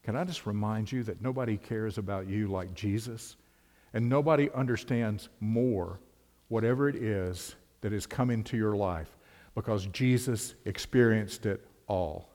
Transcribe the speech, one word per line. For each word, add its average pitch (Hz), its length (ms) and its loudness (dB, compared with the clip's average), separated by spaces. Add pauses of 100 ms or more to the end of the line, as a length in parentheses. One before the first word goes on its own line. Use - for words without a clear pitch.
can 113 140 -2
I 170 80 0
just 175 200 -6
remind 107 460 0
you 127 140 -2
that 107 180 -6
nobody 127 340 0
cares 110 420 -4
about 98 280 -4
you 104 220 0
like 92 260 -4
Jesus, 110 640 -4 (580)
and 113 140 2
nobody 147 420 4
understands 120 800 0 (100)
more 107 640 0 (480)
whatever 120 400 2
it 139 80 -2
is 92 580 -2 (260)
that 104 120 -2
is 101 140 -2
coming 120 380 0
to - 120 -4
your 107 180 2
life, 90 420 -2 (380)
because 107 320 -2
Jesus 123 760 0
experienced 110 840 2
it 98 180 -2 (220)
all. 90 480 -2